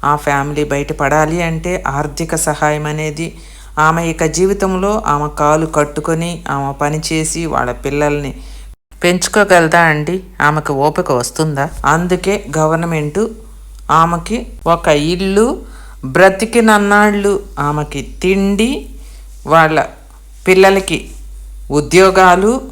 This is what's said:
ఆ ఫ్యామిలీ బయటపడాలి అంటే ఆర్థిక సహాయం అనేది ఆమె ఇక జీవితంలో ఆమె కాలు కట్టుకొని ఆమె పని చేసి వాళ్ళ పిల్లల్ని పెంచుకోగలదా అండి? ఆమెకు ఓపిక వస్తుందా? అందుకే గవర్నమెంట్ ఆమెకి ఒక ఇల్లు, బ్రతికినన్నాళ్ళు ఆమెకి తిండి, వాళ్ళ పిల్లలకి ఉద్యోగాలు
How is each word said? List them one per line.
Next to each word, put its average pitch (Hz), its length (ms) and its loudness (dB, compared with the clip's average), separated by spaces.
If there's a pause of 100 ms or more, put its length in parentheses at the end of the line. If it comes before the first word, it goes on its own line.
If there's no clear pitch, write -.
ఆ 147 40 4 (100)
ఫ్యామిలీ 147 480 -2
బయటపడాలి 151 640 0 (120)
అంటే 160 220 -4 (260)
ఆర్థిక 151 380 -4 (120)
సహాయం 151 440 -2
అనేది 156 360 -6 (580)
ఆమె 160 240 2
ఇక 165 140 -2 (140)
జీవితంలో 190 540 0 (220)
ఆమె 147 140 -2 (120)
కాలు 156 280 2 (100)
కట్టుకొని 160 520 -2 (240)
ఆమె 139 180 -4 (100)
పని 147 260 -2
చేసి 160 340 -4 (120)
వాళ్ళ 123 180 -2 (140)
పిల్లల్ని 147 460 -2 (720)
పెంచుకోగలదా 180 760 4 (100)
అండి? 151 240 -2 (320)
ఆమెకు 151 260 0 (120)
ఓపిక 139 260 0
వస్తుందా? 139 540 -2 (200)
అందుకే 175 500 0 (220)
గవర్నమెంట్ 160 640 0 (800)
ఆమెకి 170 360 0 (300)
ఒక 165 200 2 (260)
ఇల్లు, 196 340 2 (680)
బ్రతికినన్నాళ్ళు 202 1160 4 (260)
ఆమెకి 147 420 -4 (200)
తిండి, 196 500 0 (840)
వాళ్ళ 160 240 6 (680)
పిల్లలకి 190 520 4 (720)
ఉద్యోగాలు 185 800 4 (200)